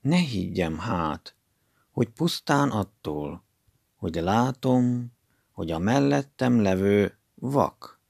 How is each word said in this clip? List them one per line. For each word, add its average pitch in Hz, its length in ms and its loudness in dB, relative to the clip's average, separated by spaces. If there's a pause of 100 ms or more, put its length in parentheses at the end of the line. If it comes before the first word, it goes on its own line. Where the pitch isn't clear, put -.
Ne 151 160 2
higgyem 90 600 -2
hát, 85 580 -6 (540)
hogy - 180 -2
pusztán 143 640 0
attól, 76 720 -6 (520)
hogy 87 180 -6
látom, 123 1000 0 (380)
hogy 165 200 -8
a 80 80 -2
mellettem 127 840 2
levő 98 560 2 (160)
vak. - 760 -2